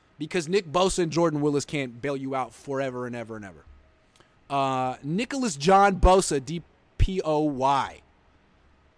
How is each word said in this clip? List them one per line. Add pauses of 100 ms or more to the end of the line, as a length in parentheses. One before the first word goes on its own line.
(180)
Because
Nick
Bosa
and
Jordan
Willis
can't
bail
you
out
forever
and
ever
and
ever. (840)
Uh,
Nicholas
John
Bosa,
D (360)
P
O
Y. (960)